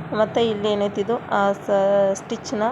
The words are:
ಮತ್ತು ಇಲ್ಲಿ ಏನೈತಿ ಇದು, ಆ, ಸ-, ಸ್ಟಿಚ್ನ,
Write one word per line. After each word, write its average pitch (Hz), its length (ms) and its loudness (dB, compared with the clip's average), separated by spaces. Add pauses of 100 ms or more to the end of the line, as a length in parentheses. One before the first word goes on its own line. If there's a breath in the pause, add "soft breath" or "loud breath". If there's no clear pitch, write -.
(180)
ಮತ್ತು 214 220 0
ಇಲ್ಲಿ 214 320 0
ಏನೈತಿ 208 300 0
ಇದು, 226 160 -2
ಆ, 202 340 0
ಸ-, 196 640 2
ಸ್ಟಿಚ್ನ, 214 580 -6